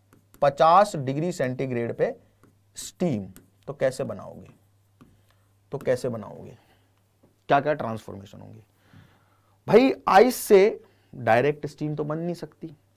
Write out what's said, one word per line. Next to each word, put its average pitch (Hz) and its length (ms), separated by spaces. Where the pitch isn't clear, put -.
पचास 170 540
डिग्री 147 360
सेंटीग्रेड 127 640
पे - 220
स्टीम, 123 500
तो 135 60
कैसे 131 300
बनाओगे, 92 460
तो 143 60
कैसे 131 320
बनाओगे, 98 480
क्या 143 120
क्या 147 140
ट्रांसफॉर्मेशन 101 680
होंगे? 104 220
भाई 240 260
आइस 226 280
से 202 480
डायरेक्ट 127 520
स्टीम 151 280
तो 151 80
बन 151 140
नहीं 170 180
सकती, 160 400